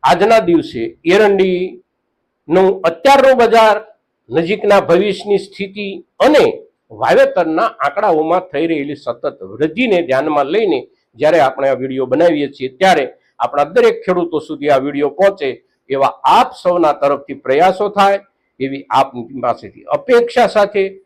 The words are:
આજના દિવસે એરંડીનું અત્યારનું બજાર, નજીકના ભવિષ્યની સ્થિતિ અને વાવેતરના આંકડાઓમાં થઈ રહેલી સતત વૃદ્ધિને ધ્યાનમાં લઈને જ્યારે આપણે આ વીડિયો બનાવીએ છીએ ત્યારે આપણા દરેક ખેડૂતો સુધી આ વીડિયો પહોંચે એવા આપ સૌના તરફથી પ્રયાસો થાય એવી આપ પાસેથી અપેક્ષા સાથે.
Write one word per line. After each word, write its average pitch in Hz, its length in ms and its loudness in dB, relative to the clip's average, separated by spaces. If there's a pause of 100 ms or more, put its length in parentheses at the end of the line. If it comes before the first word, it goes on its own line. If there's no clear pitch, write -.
આજના 196 380 4
દિવસે 156 420 -2 (220)
એરંડીનું 185 1600 -2 (160)
અત્યારનું 269 540 4
બજાર, 220 380 4 (540)
નજીકના 196 500 0
ભવિષ્યની 190 580 0
સ્થિતિ 196 500 -10 (300)
અને 254 260 4 (460)
વાવેતરના 175 800 0 (140)
આંકડાઓમાં 180 680 -2
થઈ 147 140 -2
રહેલી 147 380 -6
સતત 127 380 -8
વૃદ્ધિને 156 600 -2
ધ્યાનમાં 151 440 -2
લઈને 190 340 -2 (360)
જ્યારે 156 240 2
આપણે 135 280 0
આ 127 120 -2
વીડિયો 131 260 -4
બનાવીએ 147 420 0
છીએ 131 200 -10
ત્યારે 156 360 0 (340)
આપણા 143 360 -2
દરેક 233 300 4
ખેડૂતો 170 360 -2
સુધી 147 300 -6
આ 135 140 2
વીડિયો 143 260 -4
પહોંચે 180 380 -2 (420)
એવા 135 220 0 (120)
આપ 180 280 2
સૌના 170 400 0
તરફથી 139 420 -4
પ્રયાસો 180 540 0
થાય 202 320 0 (400)
એવી 135 300 -8
આપ 131 200 0 (320)
પાસેથી 117 500 -6
અપેક્ષા 233 560 0
સાથે. 202 360 0 (220)